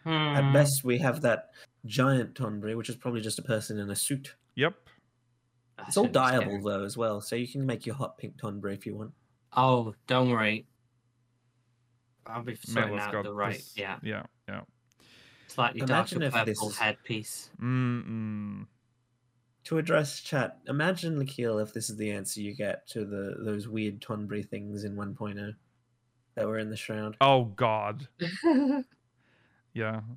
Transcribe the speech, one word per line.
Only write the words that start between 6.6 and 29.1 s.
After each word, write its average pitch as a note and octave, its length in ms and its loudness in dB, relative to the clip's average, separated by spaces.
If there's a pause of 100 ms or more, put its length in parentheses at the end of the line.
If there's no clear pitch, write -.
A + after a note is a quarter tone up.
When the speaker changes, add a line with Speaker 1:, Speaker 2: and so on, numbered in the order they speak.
Speaker 1:
though, G2+ 200 -2
as G#2 140 -6
well, G#2+ 240 0
so - 140 -6
you A#2+ 120 -2
can C3+ 180 -4
make A#2+ 200 -2
your A2+ 100 -4
hot - 240 -6
pink - 180 -12
Tonberry G2+ 380 -6
if G2+ 100 -12
you G#2 100 -8
want. G#2+ 180 -10 (400)
Speaker 2:
Oh, B2 420 6 (100)
don't B2+ 240 6
worry. A2 380 2 (1600)
I'll A2+ 160 -8
be A#2 120 -6
sorting A2 400 0
Speaker 3:
Mela's G#2 120 -2
Speaker 2:
out G#2 60 -4
Speaker 3:
got G#2 100 0
Speaker 2:
the G2+ 100 -6
right, G2+ 220 0
Speaker 3:
this. - 220 -14
Speaker 2:
yeah. G2 260 -6
Speaker 3:
Yeah, G#2+ 220 -6 (220)
yeah. G2 140 -6 (880)
Speaker 2:
Slightly - 340 0
Speaker 1:
Imagine E3+ 400 2
Speaker 2:
darker B2 180 2
Speaker 1:
if A2 60 2
this G#2+ 140 0
Speaker 2:
purple G#2+ 120 -2
Speaker 1:
is - 60 -8
Speaker 2:
headpiece. G#2+ 720 -4 (100)
Speaker 3:
Mm-mm. A2 1080 -2 (960)
Speaker 1:
To E3 160 -2
address D#3 420 2
chat, - 460 -2
imagine, E3 500 0
Nikhil, A#2+ 420 0
if G#2+ 140 -2
this A2+ 160 -4
is G#2+ 80 -8
the G#2+ 140 -2
answer G2+ 300 -6
you G2+ 120 -6
get G2 360 -4
to G#2+ 160 -4
the, G2+ 380 -6
those G#2 240 -4
weird G#2+ 340 -4
Tonberry G#2 460 -6
things G#2 360 -8
in G2+ 120 -6
one G2+ 200 -6
point G#2 240 -8
oh G#2 140 -8 (840)
that A2 120 0
were A2 120 -2
in G#2+ 100 -4
the G#2+ 80 -6
Shroud. G#2+ 440 -6
Speaker 3:
Oh, C3+ 240 6
God. A2 640 0 (120)
Speaker 2:
<laughs> C4 680 2 (920)